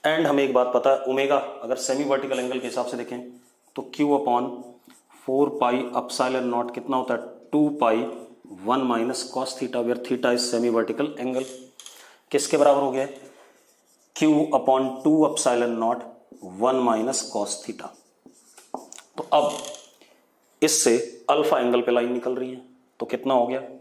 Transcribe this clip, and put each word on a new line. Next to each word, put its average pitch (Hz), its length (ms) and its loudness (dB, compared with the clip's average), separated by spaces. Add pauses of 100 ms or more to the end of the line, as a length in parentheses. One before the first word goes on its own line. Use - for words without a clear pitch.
And 160 200 2
हमें 139 160 2
एक 131 100 0
बात 123 200 4
पता 143 180 4
है, 131 120 2
ओमेगा 135 340 2
अगर - 400 -4
semi 135 280 -2
vertical 135 340 0
angle 127 200 -4
के 123 80 -8
हिसाब 123 180 -4
से 123 120 -8
देखें 120 220 -8 (560)
तो - 200 -10
Q 147 220 2
upon 123 320 0 (760)
four 135 220 2 (140)
pi 123 180 2 (180)
epsilon 127 560 -2
naught 120 220 -2
कितना 127 220 -4
होता 120 160 -2
है, 117 60 -2 (320)
टू 147 180 4 (120)
पाई 117 240 2 (600)
one 127 220 2
minus 120 320 0 (120)
cos 131 260 -4
theta, 123 280 -4
where 120 180 0
theta 123 320 0
is 123 160 -2
semi 120 200 2
vertical 117 380 0 (100)
angle। 127 240 -4 (880)
किसके - 260 0
बराबर 143 240 6
हो 139 100 0
गया? 131 160 -2 (1080)
Q 156 140 4 (240)
upon 131 340 2 (160)
two 156 220 6
epsilon 120 540 0
naught 117 260 -2 (540)
one 127 240 2
minus 117 380 0 (120)
cos 104 320 -4
theta। - 240 -12 (1300)
तो 120 160 -10
अब 147 180 4 (1120)
इससे 147 340 4 (340)
alpha 147 300 2
angle 120 220 2
पे 123 100 0
line 120 220 2
निकल 123 220 -4
रही 127 160 -6
है, 127 100 -14 (380)
तो 117 60 -6
कितना 131 280 -2
हो 120 140 4
गया? 127 140 -4 (200)